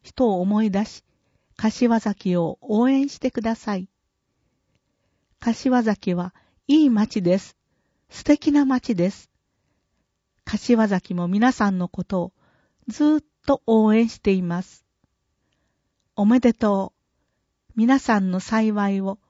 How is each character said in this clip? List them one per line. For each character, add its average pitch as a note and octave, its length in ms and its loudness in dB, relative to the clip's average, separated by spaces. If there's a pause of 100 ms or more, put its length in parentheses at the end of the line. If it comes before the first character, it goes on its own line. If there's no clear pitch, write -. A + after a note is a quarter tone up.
人 - 240 -2
を F#3 120 0
思 G#3 220 0
い G#3+ 80 0
出 G3 140 -2
し、 - 180 -16 (540)
柏 A#3 420 0
崎 G3 380 -4
を E3 240 -4
応 A#3 280 0
援 C4+ 200 0
し - 100 -14
て C4 140 -4
く - 80 -6
だ A3+ 160 -4
さ G#3 180 -8
い。 F#3 140 -8 (1500)
柏 B3 420 0
崎 G#3 320 -2
は F3+ 180 -6 (360)
い D4+ 160 4
い C4+ 60 4
町 A3 300 0
で F3+ 200 2
す。 - 160 -20 (540)
素 - 120 -20
敵 D4 300 2
な C#4+ 120 4
町 B3+ 300 -2
で F3 160 0
す。 - 180 -20 (1160)
柏 A3 420 0
崎 F#3+ 280 -4
も F3 120 -4
皆 G#3 240 2
さ G#3+ 180 -2
ん F#3+ 100 -2
の F3 100 -4
こ - 160 -10
と F3+ 180 -4
を F3 100 -10 (540)
ず D4+ 300 0
っ D4 80 -4 (200)
と C#4 220 0
応 A3 260 4
援 A3+ 160 2
し - 120 -12
て G3+ 100 0
い F#3+ 100 0
ま F3 220 -6
す。 - 220 -20 (1300)
お G3+ 100 0
め A#3+ 120 4
で A#3+ 140 2
と G3+ 420 -2
う。 - 800 -20
皆 A#3+ 220 4
さ A3 200 0
ん F#3+ 120 0
の F#3 100 -2
幸 G#3+ 500 -2
い G3 100 -2
を F#3+ 180 -6 (120)